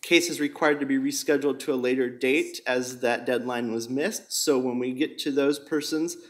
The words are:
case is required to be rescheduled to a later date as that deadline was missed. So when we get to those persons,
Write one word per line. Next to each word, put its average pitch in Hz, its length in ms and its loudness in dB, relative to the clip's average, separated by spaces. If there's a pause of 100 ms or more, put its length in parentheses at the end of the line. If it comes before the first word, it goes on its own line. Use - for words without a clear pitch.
case 170 260 4
is 143 100 -4
required 147 400 2
to 143 60 -2
be 135 140 0
rescheduled 139 600 0
to 147 120 -2
a - 20 2
later 127 320 2
date 131 600 0
as 123 320 -2
that 120 260 0
deadline 120 460 0
was 117 180 -4
missed. 156 420 -4
So 139 280 2
when 123 180 0
we 127 160 -2
get 147 260 -2
to 151 120 -2
those 139 260 2
persons, 156 600 -2 (120)